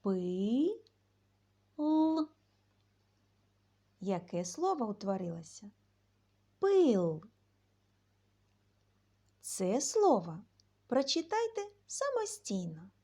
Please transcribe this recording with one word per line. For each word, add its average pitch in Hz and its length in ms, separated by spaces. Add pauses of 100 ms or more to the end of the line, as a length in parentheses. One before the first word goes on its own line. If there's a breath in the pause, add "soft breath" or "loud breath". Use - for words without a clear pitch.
Пил. 202 760 (3250)
Яке 180 460
слово 311 400
утворилося? 190 840 (880)
Пил. 220 640 (2250)
Це 196 400
слово 208 580 (480)
прочитайте 403 840 (160)
самостійно. 196 1000 (140)